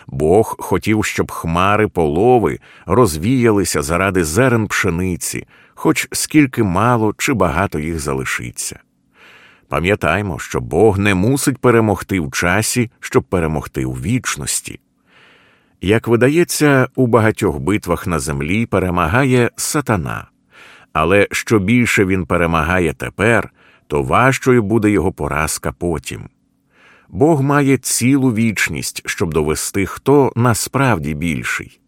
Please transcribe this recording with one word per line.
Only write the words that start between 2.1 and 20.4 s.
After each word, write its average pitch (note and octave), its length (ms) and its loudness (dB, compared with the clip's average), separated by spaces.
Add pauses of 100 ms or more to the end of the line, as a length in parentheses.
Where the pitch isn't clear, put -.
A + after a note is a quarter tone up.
розвіялися G2+ 960 2
заради F2+ 420 0
зерен A2 440 0
пшениці, F2 800 -4 (280)
хоч - 360 -2
скільки C3+ 520 0
мало G#2+ 540 0
чи - 160 -2
багато F2+ 460 0
їх D#2+ 200 -6
залишиться. C2 800 -8 (920)
Пам'ятаймо, F2 680 -2
що - 220 -6
Бог F#2 380 2
не G2+ 160 2
мусить B2+ 420 0
перемогти A2 640 2
в D2 120 -4
часі, G#2+ 680 0
щоб - 240 0
перемогти D#2 640 -4
у B1+ 80 -4
вічності. - 840 -6 (1040)
Як A2 260 0
видається, C3+ 880 2
у C3 120 2
багатьох G#2+ 520 2
битвах E2+ 480 -4
на E2+ 120 -2
землі D2 460 -4
перемагає G#2 880 0
сатана. E2+ 720 -4 (680)